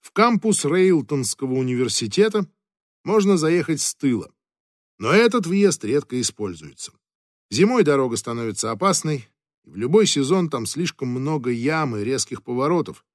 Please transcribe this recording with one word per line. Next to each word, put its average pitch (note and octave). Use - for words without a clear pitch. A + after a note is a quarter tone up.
В -
кампус A3
Рейлтонского D3
университета B2+
можно G3
заехать D#3+
с -
тыла, A2+
но A2+
этот A3
въезд F#3+
редко B2+
используется. E2
Зимой G3+
дорога C3+
становится A2+
опасной, D3+
и -
в D2+
любой D3+
сезон D#3
там A#2
слишком D3
много C3
ям C3
и G#2
резких A#2+
поворотов C#3